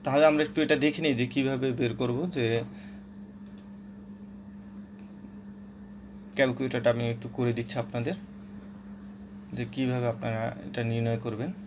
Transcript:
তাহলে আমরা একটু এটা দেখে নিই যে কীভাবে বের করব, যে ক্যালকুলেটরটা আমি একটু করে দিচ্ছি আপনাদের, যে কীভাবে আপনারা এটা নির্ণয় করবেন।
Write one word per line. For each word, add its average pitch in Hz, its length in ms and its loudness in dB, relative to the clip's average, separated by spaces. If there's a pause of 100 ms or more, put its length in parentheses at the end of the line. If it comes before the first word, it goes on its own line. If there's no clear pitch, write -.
তাহলে 143 220 8
আমরা 151 180 8
একটু 151 180 2
এটা 151 140 6
দেখে 147 260 4
নিই 156 120 6
যে 123 120 4
কীভাবে 131 460 2
বের 120 240 2
করব, 127 340 0
যে 117 340 4 (3750)
ক্যালকুলেটরটা 131 540 2
আমি 117 200 2
একটু 117 200 -4
করে 120 240 2
দিচ্ছি 117 260 -4
আপনাদের, 120 340 -2 (1400)
যে 120 180 -2
কীভাবে 127 360 2
আপনারা 113 480 0 (120)
এটা 101 160 -2
নির্ণয় 117 340 2
করবেন। 117 360 -2 (140)